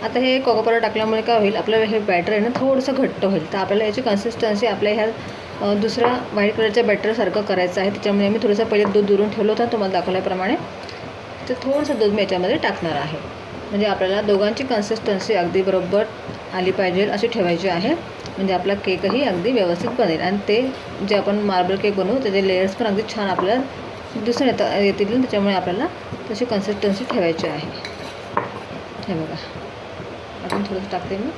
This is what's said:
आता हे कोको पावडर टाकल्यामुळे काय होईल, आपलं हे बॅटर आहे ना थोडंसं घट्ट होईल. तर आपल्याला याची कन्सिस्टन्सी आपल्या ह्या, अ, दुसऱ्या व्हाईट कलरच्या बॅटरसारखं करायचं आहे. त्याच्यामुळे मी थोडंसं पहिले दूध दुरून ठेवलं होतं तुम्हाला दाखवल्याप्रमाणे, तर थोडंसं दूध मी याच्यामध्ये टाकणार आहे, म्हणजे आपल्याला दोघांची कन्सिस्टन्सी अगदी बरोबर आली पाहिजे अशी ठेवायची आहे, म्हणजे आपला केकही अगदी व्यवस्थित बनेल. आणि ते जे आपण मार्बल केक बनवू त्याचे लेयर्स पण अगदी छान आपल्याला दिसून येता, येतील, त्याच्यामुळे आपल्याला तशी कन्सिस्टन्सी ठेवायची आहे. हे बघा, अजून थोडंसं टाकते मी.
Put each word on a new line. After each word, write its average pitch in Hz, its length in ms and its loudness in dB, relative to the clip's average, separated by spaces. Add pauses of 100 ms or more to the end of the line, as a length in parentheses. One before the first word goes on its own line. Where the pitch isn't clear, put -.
आता 220 160 0
हे 262 200 4
कोको 226 220 2
पावडर 233 200 4
टाकल्यामुळे 220 400 0
काय 233 160 4
होईल, 202 180 4
आपलं 214 280 2
हे 220 160 2
बॅटर 196 320 2
आहे 208 100 2
ना 226 140 2
थोडंसं 262 380 2
घट्ट 226 320 0
होईल. 185 280 0
तर 202 40 -2
आपल्याला 202 280 2
याची 214 160 -2
कन्सिस्टन्सी 220 680 0
आपल्या 208 260 2
ह्या, 220 120 2 (560)
अ, 202 200 2
दुसऱ्या 233 300 2 (200)
व्हाईट 208 240 2
कलरच्या 220 280 2
बॅटरसारखं 208 580 2
करायचं 185 400 0
आहे. 190 80 2
त्याच्यामुळे 202 400 2
मी 220 140 2
थोडंसं 214 220 2
पहिले 208 200 4
दूध 202 200 4
दुरून 202 240 4
ठेवलं 214 220 0
होतं 233 200 0
तुम्हाला 202 220 0
दाखवल्याप्रमाणे, 185 600 0 (960)
तर 254 40 0 (100)
थोडंसं 277 360 0
दूध 208 140 4
मी 214 80 2
याच्यामध्ये 190 360 0
टाकणार 190 380 -2
आहे, 151 220 -4 (520)
म्हणजे 208 180 2
आपल्याला 190 340 0
दोघांची 208 440 2
कन्सिस्टन्सी 214 680 0
अगदी 180 280 2
बरोबर 185 420 2 (500)
आली 185 180 0
पाहिजे 185 360 2
अशी 214 200 0
ठेवायची 180 420 2
आहे, 185 240 2 (360)
म्हणजे 190 240 0
आपला 180 220 0
केकही 196 480 0
अगदी 196 280 0
व्यवस्थित 190 460 2
बनेल. 170 240 2
आणि 196 160 0 (100)
ते 214 140 4 (460)
जे 208 80 2
आपण 202 260 2
मार्बल 185 340 2
केक 196 200 2
बनवू 202 280 0
त्याचे 196 240 2
लेयर्स 190 280 2
पण 233 100 0
अगदी 214 300 0
छान 202 140 -2
आपल्याला 185 320 2 (540)
दिसून 240 320 0
येता, 208 300 2
येतील, 202 340 2
त्याच्यामुळे 208 440 2
आपल्याला 185 320 0 (440)
तशी 220 140 -2
कन्सिस्टन्सी 202 680 0
ठेवायची 170 360 0
आहे. 151 200 -4 (1400)
हे 196 60 -4
बघा, 160 220 -6 (1080)
अजून 196 180 -4
थोडंसं 196 280 -6
टाकते 185 260 -4
मी. 233 200 -4